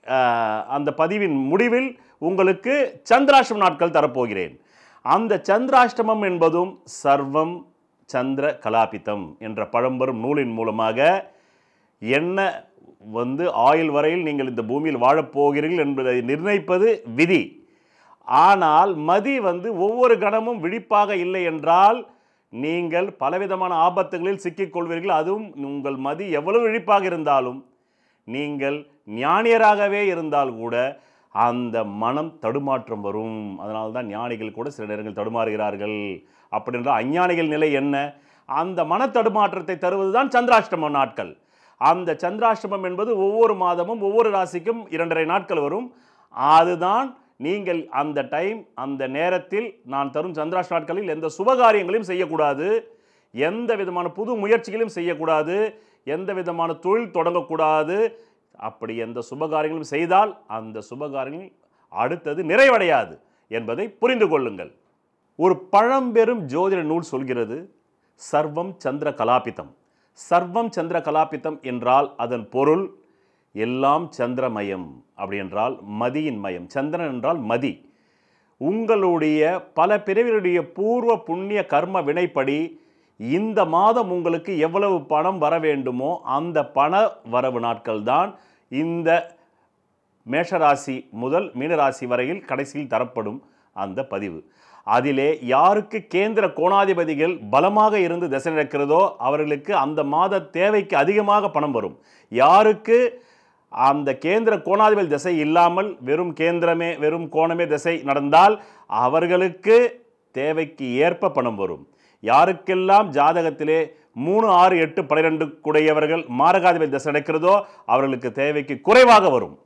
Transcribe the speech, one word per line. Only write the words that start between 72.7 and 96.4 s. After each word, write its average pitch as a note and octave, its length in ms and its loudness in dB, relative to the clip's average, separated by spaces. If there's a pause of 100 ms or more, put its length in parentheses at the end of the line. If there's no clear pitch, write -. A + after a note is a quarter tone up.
எல்லாம் C3 580 0
சந்திரமயம். G#2+ 760 -4 (280)
அப்படி G2 220 -8
என்றால் G2+ 420 -4 (220)
மதியின் C3 380 -4
மயம். F2+ 300 -10
சந்திரன் D3+ 400 -6
என்றால் C3+ 300 -4
மதி. A#2+ 340 -2 (880)
உங்களுடைய F3 840 2 (320)
பல G3 240 2
பிறவிகளுடைய G3+ 640 0 (120)
பூர்வ A#3 460 0
புண்ணிய G3 480 -4
கர்ம F3 340 0
வினைப்படி D3 580 -2 (600)
இந்த G3 440 0
மாதம் G3 460 2
உங்களுக்கு E3+ 480 -4
எவ்வளவு F3 440 0
பணம் D#3 360 0
வர D#3 200 0
வேண்டுமோ C#3 640 -2
அந்த D3+ 420 -2
பண D3 260 0 (320)
வரவு B2 360 -2
நாட்கள் A#2 420 -4
தான் D3+ 280 0 (420)
இந்த E3 640 -2 (880)
மேஷராசி D3 840 -2
முதல் C#3 420 -4
மீனராசி C3+ 540 -2
வரையில் B2+ 380 -4
கடைசியில் C#3 440 -8
தரப்படும் A#2 500 -4 (340)
அந்த G2 320 -8
பதிவு. G2 340 -8 (480)
அதிலே C3+ 560 0
யாருக்கு F#3+ 720 2
கேந்திர A3 320 0